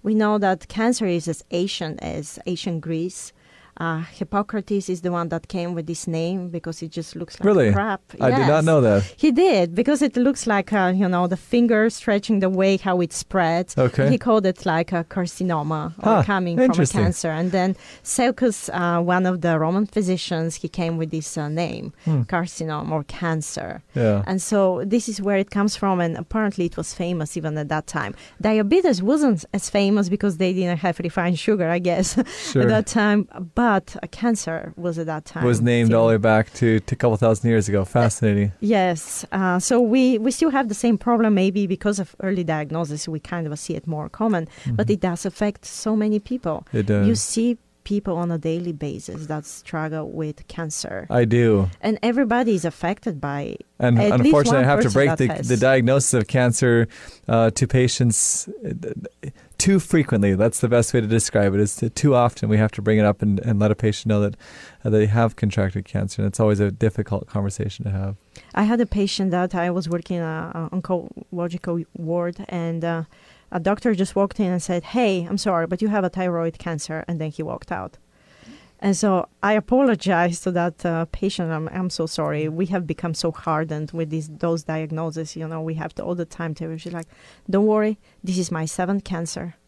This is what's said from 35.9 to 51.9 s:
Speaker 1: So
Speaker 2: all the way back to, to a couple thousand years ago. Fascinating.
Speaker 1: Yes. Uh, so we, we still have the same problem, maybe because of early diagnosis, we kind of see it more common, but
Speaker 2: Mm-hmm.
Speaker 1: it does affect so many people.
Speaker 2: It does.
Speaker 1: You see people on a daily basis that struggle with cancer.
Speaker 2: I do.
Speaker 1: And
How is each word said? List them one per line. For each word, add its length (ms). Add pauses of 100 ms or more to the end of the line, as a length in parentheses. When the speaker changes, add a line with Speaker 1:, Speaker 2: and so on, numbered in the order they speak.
Speaker 1:
So 80
Speaker 2:
all 80
the 60
way 40
back 360
to, 260
to 140
a 40
couple 180
thousand 320
years 200
ago. 160
Fascinating. 760
Speaker 1:
Yes. 720
Uh, 300
so 200
we, 380
we 140
still 180
have 180
the 60
same 240
problem, 360
maybe 340
because 320
of 200
early 240
diagnosis, 600
we 140
kind 260
of 120
see 180
it 100
more 220
common, 400 (180)
but 220
Speaker 2:
Mm-hmm. 60
Speaker 1:
it 60
does 240
affect 400
so 300
many 240
people. 540
Speaker 2:
It 140
does. 200
Speaker 1:
You 80
see 420 (280)
people 320
on 140
a 80
daily 340
basis 540
that 180
struggle 640
with 380
cancer. 600
Speaker 2:
I 140
do. 440 (120)
Speaker 1:
And 220